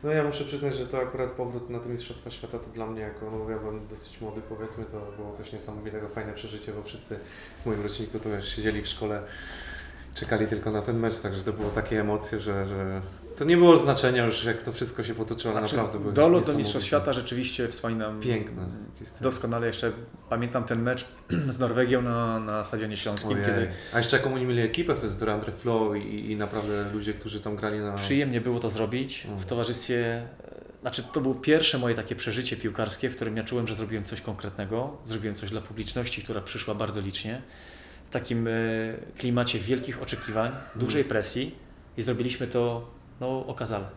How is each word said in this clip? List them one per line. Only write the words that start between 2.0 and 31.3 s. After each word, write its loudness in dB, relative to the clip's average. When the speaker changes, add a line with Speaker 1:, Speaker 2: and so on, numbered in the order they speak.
Speaker 1:
Świata -8
to -10
dla -6
mnie -6
jako, -8
no, -4
ja -2
byłem -6
dosyć -14
młody, -6
powiedzmy, -8
to -10
było -8
coś -12
niesamowitego, -8
fajne -6
przeżycie, -10
bo -8
wszyscy -10
w -4
moim 0
roczniku -4
to -4
już -2
siedzieli 0
w -6
szkole, -2
czekali 2
tylko 0
na 0
ten 0
mecz, 0
także -2
to 0
było -2
takie 0
emocje, 0
że, 0
że -2
to 2
nie 8
było 12
znaczenia 6
już, 2
jak 0
to -4
wszystko -4
się -4
potoczyło, -2
Speaker 2:
Znaczy, 2
Speaker 1:
naprawdę 0
były 0
Speaker 2:
dolot 10
do 10
Speaker 1:
niesamowite. 4
Speaker 2:
Mistrzostw 2
Świata 4
rzeczywiście 0
wspominam -2
Speaker 1:
Piękna 0
historia. -12
Speaker 2:
doskonale. 2
Jeszcze 0
pamiętam 0
ten 0
mecz 0
<clears throat> 2
z 0
Norwegią 6
na, 2
na -2
Stadionie -2
Śląskim, 0
Speaker 1:
Ojej. 2
Speaker 2:
kiedy 2
Speaker 1:
A 6
jeszcze 4
jaką 4
oni 0
mieli 4
ekipę 2
wtedy, -2
to 2
Andre -2
Flo 2
i, -4
i 0
naprawdę -2
ludzie, -2
którzy -6
tam -4
grali -2
na -2
Speaker 2:
Przyjemnie 2
było 0
to 0
zrobić -2
Speaker 1:
Mm. -6
Speaker 2:
w -6
towarzystwie, 0
e, -4
znaczy, -4
to 2
było 4